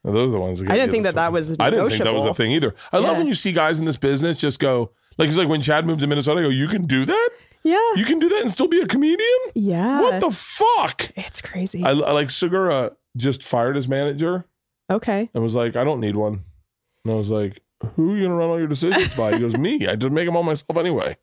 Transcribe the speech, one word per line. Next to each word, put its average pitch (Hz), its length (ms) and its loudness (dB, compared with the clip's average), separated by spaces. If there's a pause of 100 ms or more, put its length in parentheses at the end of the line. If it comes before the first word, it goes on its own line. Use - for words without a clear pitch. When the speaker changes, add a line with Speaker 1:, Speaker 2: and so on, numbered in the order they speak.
Speaker 1:
Those 117 260 2
are - 20 0
the 107 80 0
ones 92 200 -4
that 95 60 -4
Speaker 2:
I - 20 -4
Speaker 1:
get 95 80 0
Speaker 2:
didn't 254 120 2
Speaker 1:
you 220 40 0
Speaker 2:
think 220 140 0
Speaker 1:
the 185 60 2
Speaker 2:
that 160 40 -8
that 165 120 0
Speaker 1:
fuck 170 60 -2
Speaker 2:
was 160 260 -2
Speaker 1:
I 127 100 4
didn't - 200 2
think - 140 0
that 113 100 2
was 107 100 0
a 107 40 0
Speaker 2:
negotiable. 101 80 0
Speaker 1:
thing 113 160 0
either. 135 220 0 (200)
I - 60 2
love 320 140 2
Speaker 2:
Yeah. 330 60 0
Speaker 1:
when 330 80 0
you 269 60 0
see 190 180 -2
guys 160 280 2
in 160 60 -2
this 156 120 -2
business 139 400 0
just 143 220 -2
go, 127 320 0 (260)
like, 160 100 2
it's 151 100 0
like 180 120 2
when 156 120 2
Chad 151 240 2
moved 165 160 0
to 143 60 0
Minnesota, 147 320 0
I 170 40 0
go, 147 60 2
"You 139 180 0
can 185 180 -2
do 131 200 2
that? 440 240 0 (340)
Speaker 2:
Yeah. 330 140 2 (200)
Speaker 1:
You 208 80 0
can 320 140 0
do 330 100 2
that 415 120 2
and 247 80 -2
still 320 200 0
be 339 100 4
a 339 80 2
comedian? 320 400 2 (260)
Speaker 2:
Yeah. 214 480 0
Speaker 1:
What 480 200 2
the 349 100 0
fuck?" - 840 0
Speaker 2:
It's - 240 -8
crazy. 180 420 -6
Speaker 1:
I, 151 60 4
I, 143 240 2
like, 147 160 0
Segura 170 640 0 (240)
just 131 260 -2
fired 123 320 0
his 127 140 -2
manager 147 560 -2 (440)
Speaker 2:
Okay. 208 440 -2
Speaker 1:
and 117 100 0
was 113 120 0
like, 117 200 0
"I 120 80 2
don't 143 160 0
need 107 160 -2
one." 107 300 -2 (580)
And 113 100 -2
I 110 40 0
was 104 120 -2
like, 104 300 -2 (380)
"Who 160 160 2
are - 20 0
you 208 60 0
gonna 180 140 0
run 170 140 0
all 170 80 0
your 165 120 -2
decisions 165 480 0
by?" 110 160 2
He 113 60 0
goes, 117 180 0
"Me. 196 280 0
I 92 120 0
just 131 160 -2
make 165 160 0
'em 170 80 0
all 175 60 2
myself 160 340 -2
anyway." 165 460 -2